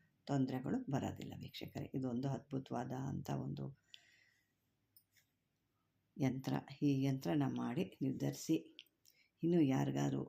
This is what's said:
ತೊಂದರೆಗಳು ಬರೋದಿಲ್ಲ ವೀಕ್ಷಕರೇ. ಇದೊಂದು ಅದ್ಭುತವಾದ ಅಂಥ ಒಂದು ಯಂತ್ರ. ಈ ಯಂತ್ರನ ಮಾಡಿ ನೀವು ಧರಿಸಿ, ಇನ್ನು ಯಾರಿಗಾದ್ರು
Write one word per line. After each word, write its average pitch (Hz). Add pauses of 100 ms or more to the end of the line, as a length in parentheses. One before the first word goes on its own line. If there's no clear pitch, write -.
(280)
ತೊಂದರೆಗಳು 135
ಬರೋದಿಲ್ಲ -
ವೀಕ್ಷಕರೇ. -
ಇದೊಂದು 131
ಅದ್ಭುತವಾದ 131
ಅಂಥ 135
ಒಂದು 139 (2500)
ಯಂತ್ರ. 135 (280)
ಈ 139
ಯಂತ್ರನ 139
ಮಾಡಿ 123
ನೀವು 135
ಧರಿಸಿ, 143 (880)
ಇನ್ನು 170
ಯಾರಿಗಾದ್ರು 135